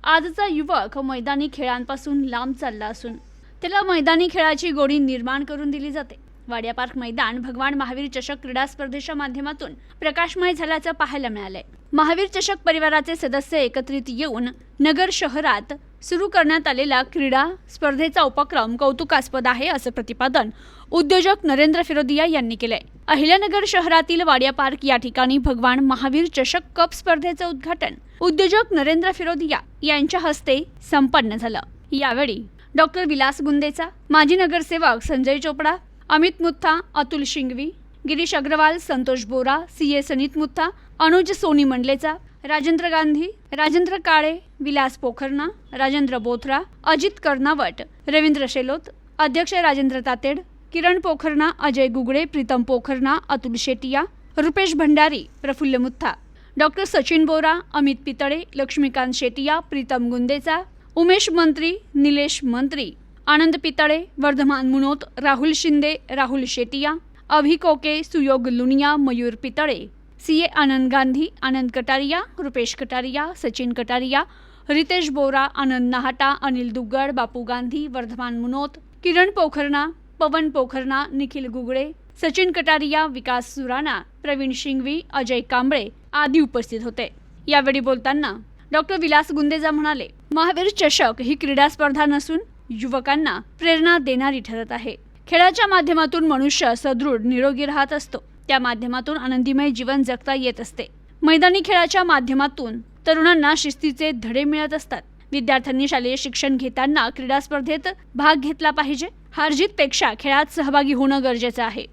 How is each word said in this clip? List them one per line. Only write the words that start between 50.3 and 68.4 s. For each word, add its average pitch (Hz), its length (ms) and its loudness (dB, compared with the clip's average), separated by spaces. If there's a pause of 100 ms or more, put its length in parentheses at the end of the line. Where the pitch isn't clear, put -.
किरण 349 260 2
पोखरणा, 311 600 0
अजय 269 280 2
गुगडे, 262 380 0
प्रीतम 262 380 -2
पोखरणा, 262 540 0 (120)
अतुल 240 300 -4
शेटिया, 269 440 -2 (340)
रुपेश 330 380 0
भंडारी, 302 500 4 (160)
प्रफुल्ल 269 360 -2
मुथा, 247 360 -2 (440)
डॉक्टर 302 280 2
सचिन 311 400 2
बोरा, 311 340 2 (140)
अमित 277 220 2 (100)
पितळे, 277 380 -4 (120)
लक्ष्मीकांत 269 580 -2
शेटिया, 277 460 -2
प्रीतम 262 500 -4
गुंदेचा, 277 520 -2 (340)
ઉમેશ 370 360 4
મંત્રી, 330 500 2 (140)
નિલેશ 285 480 2
મંત્રી, 254 540 -4 (300)
આનંદ 311 280 4
પિત્તળે, 277 400 0 (240)
વર્ધમાન 277 500 2
મુનોત, 277 340 0 (140)
રાહુલ 277 340 2
શિંદે, 302 500 0 (100)
રાહુલ 262 340 -2
શેટિયા, 277 540 -4 (300)
અભિકોકે, 302 720 2
સુયોગ 269 460 0